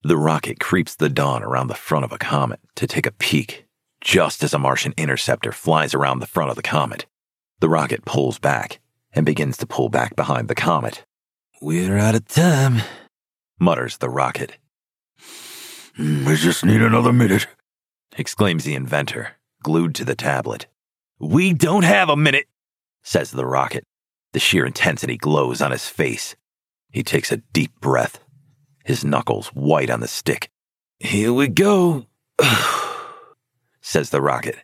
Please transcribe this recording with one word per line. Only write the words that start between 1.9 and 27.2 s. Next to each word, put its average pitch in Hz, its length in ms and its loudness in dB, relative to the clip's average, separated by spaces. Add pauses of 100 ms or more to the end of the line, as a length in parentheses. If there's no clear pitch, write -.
of - 80 -10
a - 40 -12
comet 69 440 -2 (140)
to - 120 -4
take - 180 -4
a - 60 -2
peek, - 540 -4 (340)
just - 440 0
as 139 100 0
a 73 60 0
Martian 67 360 0
interceptor 65 560 -2
flies 78 420 0
around 69 260 0
the - 60 -8
front 73 240 -2
of 58 60 -4
the 58 60 -10
comet. - 440 -2 (540)
The 80 80 4
rocket 78 380 0
pulls 67 340 -2
back 67 400 -2 (320)
and - 140 2
begins 78 320 0
to - 80 -6
pull - 240 -2
back 62 260 -2
behind 65 320 -2
the - 80 -4
comet. 78 500 -2 (560)
"We're 87 360 0
out 107 180 4
of 113 140 0
time," 135 520 4 (800)
mutters 65 380 0
the 64 120 -4
rocket. 65 480 -4 (1400)
"Mm, 76 280 -2
we 76 120 2
just 82 260 2
need 107 180 6
another 117 300 4
minute," 110 360 4 (680)
exclaims 85 460 0
the 73 120 -4
inventor, 67 600 -4 (280)
glued 80 320 0
to 67 100 -8
the 65 100 -2
tablet. 58 520 -4 (520)
"We 160 320 2
don't 175 320 4
have 185 240 4
a 147 80 4
minute," 143 320 2 (560)
says - 280 -2
the 65 140 -4
rocket. 65 380 -2 (480)
The - 80 -4
sheer 80 260 2
intensity 65 520 -2
glows 69 440 0
on 69 100 0
his - 180 -6
face. - 480 -4 (520)
He - 140 -4
takes - 300 -2